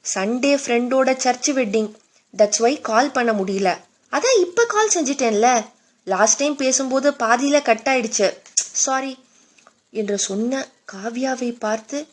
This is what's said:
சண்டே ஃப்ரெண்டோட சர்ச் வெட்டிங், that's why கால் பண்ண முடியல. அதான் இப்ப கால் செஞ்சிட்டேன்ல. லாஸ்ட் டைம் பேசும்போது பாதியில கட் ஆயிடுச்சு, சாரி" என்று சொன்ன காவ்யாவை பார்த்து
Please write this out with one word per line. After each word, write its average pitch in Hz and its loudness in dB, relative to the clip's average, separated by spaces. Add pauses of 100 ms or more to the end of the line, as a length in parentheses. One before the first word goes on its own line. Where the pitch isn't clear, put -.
(140)
சண்டே 240 0
ஃப்ரெண்டோட 254 0
சர்ச் 247 -2
வெட்டிங், 220 0 (440)
that's 208 4
why 247 2
கால் 240 0
பண்ண 240 0
முடியல. 196 -2 (320)
அதான் 453 2
இப்ப 359 2
கால் 427 0
செஞ்சிட்டேன்ல. 240 2 (400)
லாஸ்ட் 190 2
டைம் 285 -2
பேசும்போது 262 0
பாதியில 277 2
கட் 226 0
ஆயிடுச்சு, 226 0 (180)
சாரி" 262 -2 (720)
என்று 202 -4
சொன்ன 233 -4 (240)
காவ்யாவை 240 -4
பார்த்து 226 -6